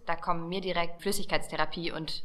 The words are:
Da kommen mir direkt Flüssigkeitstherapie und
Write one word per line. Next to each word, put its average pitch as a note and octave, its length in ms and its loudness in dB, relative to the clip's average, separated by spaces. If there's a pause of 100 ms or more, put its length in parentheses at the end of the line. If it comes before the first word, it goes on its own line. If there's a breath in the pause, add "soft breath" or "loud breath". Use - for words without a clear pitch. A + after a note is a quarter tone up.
Da E3 100 2
kommen E3 320 0
mir F#3 140 -2
direkt - 400 0
Flüssigkeitstherapie E3 920 0
und - 320 -2